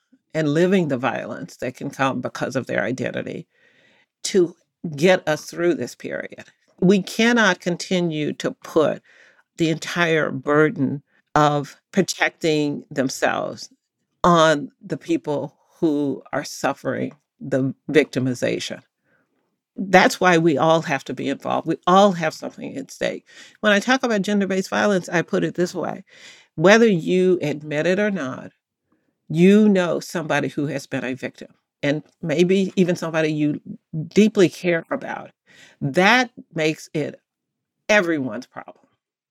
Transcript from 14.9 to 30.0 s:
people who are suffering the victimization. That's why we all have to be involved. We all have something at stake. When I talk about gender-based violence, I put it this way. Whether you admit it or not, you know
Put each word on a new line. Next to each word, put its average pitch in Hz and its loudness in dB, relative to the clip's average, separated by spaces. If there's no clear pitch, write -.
people 147 -6
who 147 0
are 190 -4
suffering 131 -6
the 135 -2
victimization. 127 -2
That's 190 4
why 180 4
we 165 2
all 160 4
have 151 -4
to 139 -8
be 131 -6
involved. 131 -4
We 160 -2
all 196 6
have 165 -4
something - -12
at - -12
stake. - -6
When 214 2
I 202 4
talk 254 0
about 220 0
gender-based 196 -2
violence, 202 0
I 170 0
put 175 -2
it 156 -6
this 175 -2
way. - -8
Whether 220 6
you 180 2
admit 151 -4
it 185 0
or 208 0
not, 131 -8
you 196 6
know 175 2